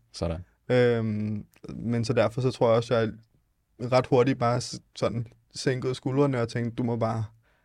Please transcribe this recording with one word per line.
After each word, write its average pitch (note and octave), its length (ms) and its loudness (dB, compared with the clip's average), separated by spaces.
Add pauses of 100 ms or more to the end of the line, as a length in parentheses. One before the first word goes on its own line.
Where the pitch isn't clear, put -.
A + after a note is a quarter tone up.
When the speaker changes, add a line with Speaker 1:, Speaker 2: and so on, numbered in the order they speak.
(120)
Speaker 1:
Sådan. E2+ 320 -6 (240)
Speaker 2:
Øhm, A2 760 0 (220)
men A#2 360 -4
så B2 80 -2
derfor A2+ 280 0
så B2+ 100 2
tror A#2+ 180 2
jeg A2+ 80 6
også, A#2+ 180 0
jeg A2+ 180 0 (800)
ret B2+ 140 4
hurtigt C3 320 4
bare B2 220 0
s-, - 200 -10 (160)
sådan A#2 300 -4 (280)
sænkede C3 400 -2
skuldrene C3+ 480 0
og A#2 60 0
tænkte, A#2 280 -4
Du B2+ 60 -2
må A#2+ 140 0
bare A2+ 280 -2 (400)